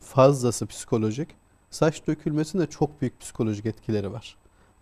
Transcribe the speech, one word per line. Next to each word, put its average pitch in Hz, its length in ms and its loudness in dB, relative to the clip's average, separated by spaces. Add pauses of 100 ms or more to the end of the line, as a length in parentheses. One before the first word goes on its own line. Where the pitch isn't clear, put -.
fazlası 127 640 4
psikolojik. 110 640 -4 (420)
Saç - 360 -2
dökülmesinin 156 560 -2
de 151 40 0
çok - 340 -4
büyük - 200 -4
psikolojik 107 460 -4
etkileri 104 460 -6
var. - 240 -16 (460)